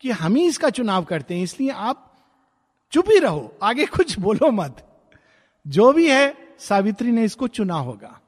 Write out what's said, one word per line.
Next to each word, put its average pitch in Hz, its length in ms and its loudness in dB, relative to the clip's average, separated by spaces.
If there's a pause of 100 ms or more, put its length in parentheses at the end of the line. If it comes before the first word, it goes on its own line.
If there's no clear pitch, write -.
कि 254 100 -6
हम 175 240 0
ही 349 120 2
इसका 302 220 0
चुनाव 202 340 -2
करते 165 320 -8
हैं, 180 80 -4
इसलिए 262 260 -4
आप 208 340 -6 (880)
चुप 349 180 2
ही 415 100 8
रहो, 151 440 -2
आगे 240 220 0
कुछ 330 340 -2
बोलो 220 320 2
मत। 160 500 -8 (680)
जो 208 260 6
भी 330 160 4
है, 277 260 2 (240)
सावित्री 208 520 -2
ने 226 120 0
इसको 233 240 -4
चुना 185 280 -4
होगा 123 520 -10